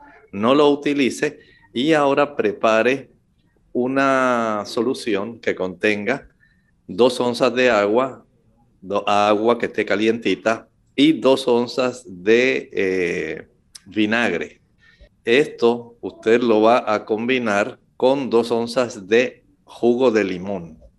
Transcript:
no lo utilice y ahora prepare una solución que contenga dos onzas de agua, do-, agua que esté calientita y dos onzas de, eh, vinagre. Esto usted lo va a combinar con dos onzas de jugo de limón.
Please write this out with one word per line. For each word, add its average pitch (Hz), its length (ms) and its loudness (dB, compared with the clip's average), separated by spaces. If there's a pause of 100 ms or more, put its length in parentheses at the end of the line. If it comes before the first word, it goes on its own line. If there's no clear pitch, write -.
(340)
no 110 200 2
lo 147 160 6
utilice 143 680 -2 (340)
y 139 200 0
ahora 143 420 2
prepare 113 760 0 (600)
una 127 960 0
solución 113 720 -4
que 98 160 -6
contenga 104 720 -4 (600)
dos - 340 2
onzas 123 340 0
de 127 140 2
agua, 113 560 0 (560)
do-, 101 260 -6
agua 104 500 2
que 101 100 -4
esté 107 180 -4
calientita 110 840 -2 (260)
y 147 200 4
dos 131 340 0
onzas 123 580 -2
de, 117 680 0
eh, 87 760 -4 (380)
vinagre. 104 720 -2 (640)
Esto 120 760 0
usted 113 420 0
lo 110 200 2
va 113 320 2
a 104 100 -2
combinar 113 760 -2 (180)
con 131 320 0
dos 117 200 0
onzas 117 580 -4
de 117 360 0 (220)
jugo 123 440 0
de 107 140 2
limón. 90 540 -8 (220)